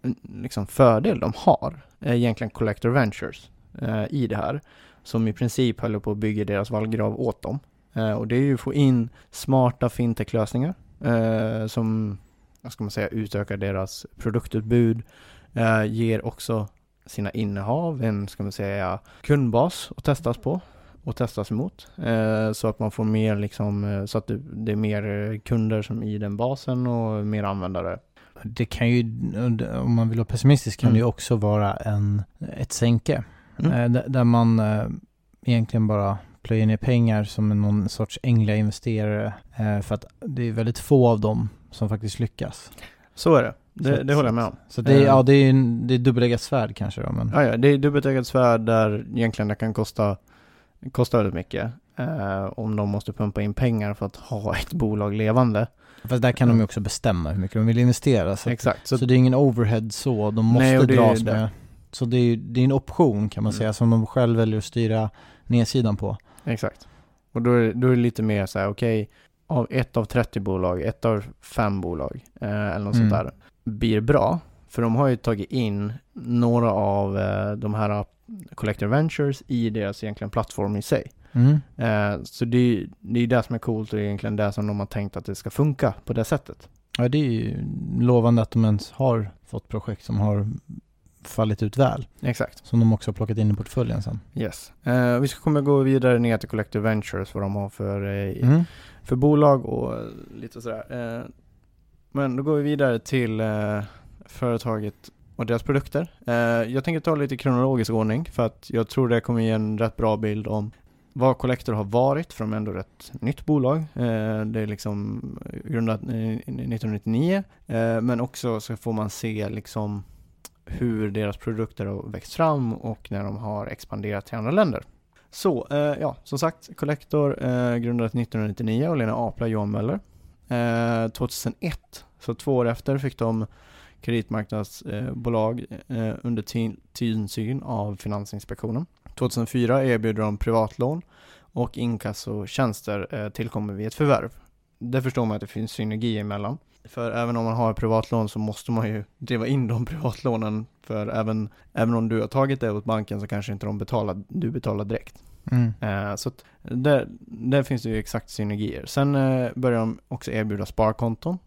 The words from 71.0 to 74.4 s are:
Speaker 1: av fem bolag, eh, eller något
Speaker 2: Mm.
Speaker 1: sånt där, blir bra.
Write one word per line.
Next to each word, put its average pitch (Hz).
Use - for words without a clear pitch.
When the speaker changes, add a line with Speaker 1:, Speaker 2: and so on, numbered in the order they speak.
Speaker 1:
av 110
fem 101
bolag, 85
eh, 107
eller 104
något 101
Speaker 2:
Mm. 110
Speaker 1:
sånt -
där, 65
blir 110
bra. 143